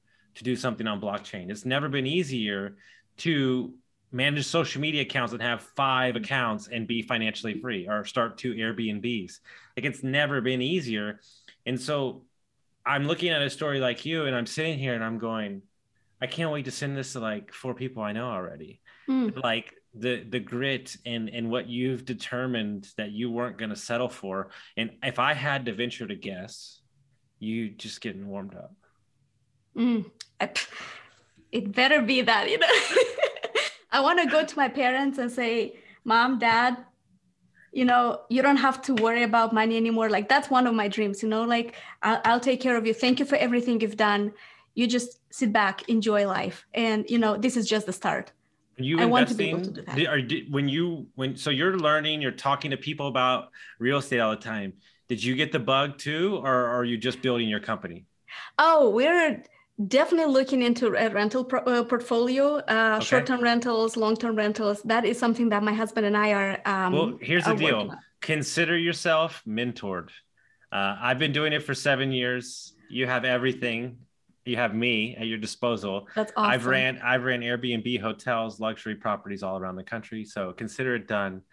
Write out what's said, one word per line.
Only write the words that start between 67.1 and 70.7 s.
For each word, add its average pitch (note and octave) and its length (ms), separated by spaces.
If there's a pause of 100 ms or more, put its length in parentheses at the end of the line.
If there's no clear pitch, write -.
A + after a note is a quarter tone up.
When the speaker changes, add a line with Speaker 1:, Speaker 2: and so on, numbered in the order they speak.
Speaker 1:
here's E3 220
the G#3 80
Speaker 2:
are - 40
working D#3+ 120
Speaker 1:
deal. G#2+ 240
Speaker 2:
on. - 60 (240)
Speaker 1:
Consider D#3 560
yourself E3 680
mentored. G#2+ 640 (640)